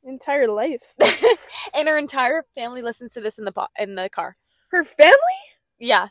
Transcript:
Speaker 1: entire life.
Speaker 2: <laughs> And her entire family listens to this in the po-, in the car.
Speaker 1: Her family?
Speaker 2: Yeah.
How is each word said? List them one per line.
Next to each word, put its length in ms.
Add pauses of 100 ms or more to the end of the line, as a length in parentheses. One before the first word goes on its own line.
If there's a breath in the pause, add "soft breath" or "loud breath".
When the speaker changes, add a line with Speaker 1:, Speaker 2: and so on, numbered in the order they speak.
Speaker 1:
entire 440
life. 500
Speaker 2:
<laughs> 400 (360 loud breath)
And 140
her 80
entire 480 (100)
family 280
listens 320
to 80
this 160
in 80
the 60
po-, 160 (100)
in 160
the 160
car. 260 (360)
Speaker 1:
Her 120
family? 320 (640)
Speaker 2:
Yeah. 320